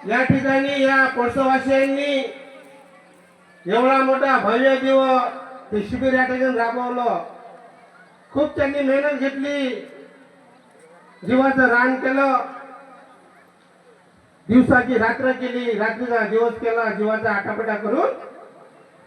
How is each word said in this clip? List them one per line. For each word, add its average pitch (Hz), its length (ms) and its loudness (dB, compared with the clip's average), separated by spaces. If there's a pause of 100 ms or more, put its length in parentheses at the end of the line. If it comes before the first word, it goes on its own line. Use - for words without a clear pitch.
या 247 140 0
ठिकाणी 269 600 0
या 269 240 4
पळसवासियांनी 269 1300 0 (1300)
एवढा 254 300 4
मोठा 269 400 2
भव्य 247 380 2
दिव 262 420 2 (540)
ते 208 180 -4
शिबिर 254 240 0
या 254 120 2
ठिकाणी 254 320 0
राबवलं. 247 640 -2 (1080)
खूप 294 260 -2
त्यांनी 285 240 -2
मेहनत 277 380 0
घेतली, 277 500 -4 (1600)
जीवाचं 262 400 4
रान 247 280 2
केलं, 269 500 0 (2000)
दिवसाची 247 500 4
रात्र 254 340 0
केली, 247 400 -4
रात्रीचा 226 480 -2
दिवस 220 340 0
केला, 226 360 -2
जीवाचा 214 420 -2
आटापिटा 214 440 -4
करून 220 340 -2 (960)